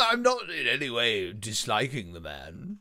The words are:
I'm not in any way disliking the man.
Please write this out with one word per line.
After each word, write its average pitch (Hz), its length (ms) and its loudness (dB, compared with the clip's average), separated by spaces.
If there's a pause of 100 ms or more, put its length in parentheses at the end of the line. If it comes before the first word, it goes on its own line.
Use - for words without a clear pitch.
(100)
I'm 240 120 2
not 240 260 2
in 156 180 -2
any 180 220 2
way 117 440 2
disliking 107 800 -2
the 85 80 -12
man. 80 600 -12